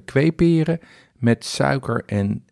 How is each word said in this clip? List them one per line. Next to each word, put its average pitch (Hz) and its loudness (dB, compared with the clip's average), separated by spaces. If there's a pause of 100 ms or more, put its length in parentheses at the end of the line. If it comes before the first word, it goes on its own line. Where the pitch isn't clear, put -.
kweeperen 165 0 (360)
met 117 0
suiker 135 -2
en 101 -2